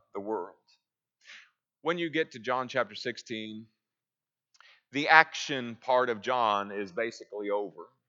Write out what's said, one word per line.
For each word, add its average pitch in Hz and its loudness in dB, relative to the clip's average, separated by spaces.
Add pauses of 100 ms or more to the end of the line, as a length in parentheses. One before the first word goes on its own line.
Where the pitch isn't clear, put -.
(140)
the 101 -6
world." 98 -6 (1300)
When 170 -2
you 170 -4
get 160 -2
to 127 -16
John 127 -2
chapter 117 -2
sixteen, 110 -8 (1200)
the 143 -2
action 139 4
part 127 4
of 107 -4
John 104 2
is 98 -6
basically 104 -6
over, 98 -4 (200)